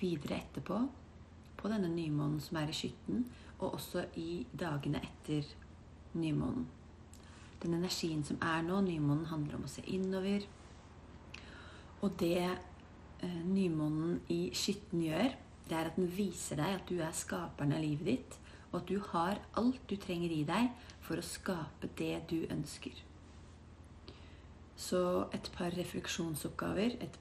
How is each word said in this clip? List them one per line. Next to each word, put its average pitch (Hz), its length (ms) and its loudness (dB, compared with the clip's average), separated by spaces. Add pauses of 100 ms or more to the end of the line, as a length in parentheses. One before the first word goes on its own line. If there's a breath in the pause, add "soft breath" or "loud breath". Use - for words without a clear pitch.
videre 175 420 0
etterpå, 202 460 0 (680)
på - 120 -2
denne 202 200 4
nymånen 151 520 4
som - 180 -4
er 151 100 2
i - 40 -2
skytten, - 520 0 (360 loud breath)
og 190 140 0
også - 320 -2 (100)
i 170 280 -2 (100)
dagene 147 460 0
etter - 440 0 (680)
nymånen. 156 520 2 (960 loud breath)
Den 170 120 4
energien 165 500 2
som - 180 0
er 165 200 4
nå, 185 180 4
nymånen 156 460 6
handler 151 280 0
om - 100 -4
å 139 40 -6
se - 140 -8
innover. 190 640 2 (1600 loud breath)
Og 202 160 2
det, 175 400 4 (640)
eh, 175 240 -2
nymånen 165 840 4
i 175 240 2
skytten - 500 0
gjør, 165 320 4 (340)
det - 40 -4
er 160 140 2
at 160 100 -6
den 180 120 6
viser 180 480 0
deg 170 180 4
at 180 120 -4
du 175 140 2
er 160 120 0
skaperen 165 600 0
av 156 80 2
livet 151 240 2
ditt, - 340 2 (340 loud breath)
og 180 100 2
at - 80 -4
du 190 80 4 (140)
har 180 260 4 (180)
alt 247 320 4
du 196 80 2
trenger 170 340 0
i 151 140 4
deg 220 260 6 (360 loud breath)
for 165 100 0
å 175 80 -2
skape - 640 -2 (100)
det 165 320 0
du 165 80 4 (140)
ønsker. - 400 -4 (1800 loud breath)
Så 180 560 2
et - 220 -4
par 175 180 0
refleksjonsoppgaver, 175 1300 0
et - 200 -6